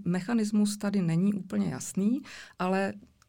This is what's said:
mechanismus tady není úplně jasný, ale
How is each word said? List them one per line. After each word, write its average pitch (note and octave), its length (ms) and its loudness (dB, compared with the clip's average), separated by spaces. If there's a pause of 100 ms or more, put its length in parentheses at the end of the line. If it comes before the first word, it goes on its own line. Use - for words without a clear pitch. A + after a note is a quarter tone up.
mechanismus G#3 720 2
tady G3+ 240 0
není F3 320 4
úplně G3 360 -2
jasný, G3+ 520 -2 (380)
ale F#3+ 340 0 (360)